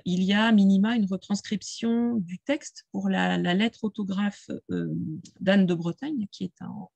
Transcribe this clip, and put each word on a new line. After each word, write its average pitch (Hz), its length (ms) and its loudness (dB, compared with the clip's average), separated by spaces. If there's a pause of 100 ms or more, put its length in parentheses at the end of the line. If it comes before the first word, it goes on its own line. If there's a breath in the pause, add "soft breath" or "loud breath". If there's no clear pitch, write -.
il 180 200 0
y 190 80 2
a 220 140 4
à 226 40 4
minima 202 460 6
une 208 100 0
retranscription 226 1080 -2
du 180 240 -6
texte - 500 -6
pour 196 180 -4
la, 185 300 0
la 175 160 0
lettre 226 300 0
autographe, 202 680 -4 (220)
euh, 170 160 -4 (520)
d'Anne 190 260 4
de 175 80 2
Bretagne, 196 580 -6
qui - 100 -12
est 180 200 -10
en, 185 340 -14